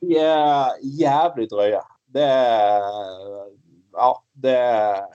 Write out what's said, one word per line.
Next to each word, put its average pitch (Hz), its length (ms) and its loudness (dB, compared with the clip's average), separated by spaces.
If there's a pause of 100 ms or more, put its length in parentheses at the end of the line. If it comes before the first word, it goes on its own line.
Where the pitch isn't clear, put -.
de 170 160 0
er 147 580 0 (240)
jævlig 147 500 0
drøye. 104 300 0 (340)
Det 143 80 0
er, 104 1040 0 (680)
ja, 123 180 2 (280)
det 131 140 0
er 110 480 0 (120)